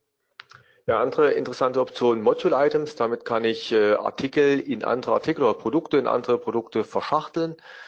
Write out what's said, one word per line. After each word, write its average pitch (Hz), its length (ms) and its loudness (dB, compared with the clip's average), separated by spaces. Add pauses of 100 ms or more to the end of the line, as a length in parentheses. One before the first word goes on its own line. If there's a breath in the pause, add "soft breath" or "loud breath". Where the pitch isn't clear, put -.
(880 soft breath)
Ja, 113 160 2
andere 143 300 2
interessante 127 500 -2
Option, 120 400 0
Module 139 340 2
Items. 147 400 0
Damit 117 300 -4
kann 113 180 -2
ich, 113 280 -4
äh, 107 200 4
Artikel 139 680 2
in 123 260 -6
andere 120 280 -2
Artikel 151 300 0
oder 110 100 4
Produkte 147 460 -2
in 123 80 2
andere 120 320 0
Produkte 113 440 -4
verschachteln. 156 760 -4 (320 loud breath)